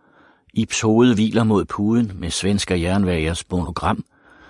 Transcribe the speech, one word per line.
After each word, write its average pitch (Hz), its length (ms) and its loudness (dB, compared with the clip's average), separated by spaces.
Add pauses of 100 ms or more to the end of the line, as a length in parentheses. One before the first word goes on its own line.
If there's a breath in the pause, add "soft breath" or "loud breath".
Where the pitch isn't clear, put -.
(540 soft breath)
Ibs - 260 -4
hoved 113 340 4
hviler 110 300 2
mod 104 200 2
puden 110 500 -2
med 85 160 -8
svenska 95 460 -2
Jernvägers 85 760 0
monogram. 87 540 -4 (460 soft breath)